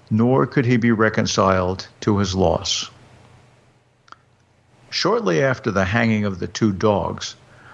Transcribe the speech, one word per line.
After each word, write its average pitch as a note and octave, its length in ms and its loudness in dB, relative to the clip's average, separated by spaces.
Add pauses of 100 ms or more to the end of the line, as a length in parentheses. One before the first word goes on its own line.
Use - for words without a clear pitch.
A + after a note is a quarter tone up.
nor B2+ 380 2
could C3+ 180 0
he B2 120 2
be A#2 160 2
reconciled F#2+ 920 0 (140)
to G#2 180 0
his F#2+ 160 -2
loss. - 560 0 (2000)
Shortly F#3 540 0
after B2+ 260 -2
the F#2+ 140 0
hanging A2 400 0
of G2 160 -4
the F#2+ 80 -6
two A2 240 0
dogs, F#2+ 640 -2 (380)